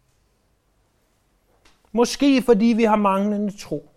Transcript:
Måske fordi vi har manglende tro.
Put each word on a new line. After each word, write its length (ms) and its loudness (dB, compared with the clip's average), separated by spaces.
Måske 500 0
fordi 240 2
vi 180 2
har 120 2
manglende 640 -2
tro. 400 -12